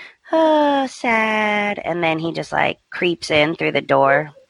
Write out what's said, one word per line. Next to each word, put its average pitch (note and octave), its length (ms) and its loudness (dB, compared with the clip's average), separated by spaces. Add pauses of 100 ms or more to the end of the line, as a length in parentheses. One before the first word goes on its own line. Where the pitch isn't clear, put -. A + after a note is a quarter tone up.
(320)
"Oh, D4+ 540 2
sad." G#3+ 960 -2
And E3+ 200 -4
then D#3+ 160 0
he E3 120 -4
just, D#3 200 -8
like, C#3 260 0 (140)
creeps - 400 -4
in D#3 240 2
through D#3 160 -2
the C#3+ 100 0
door. C#3 480 2 (200)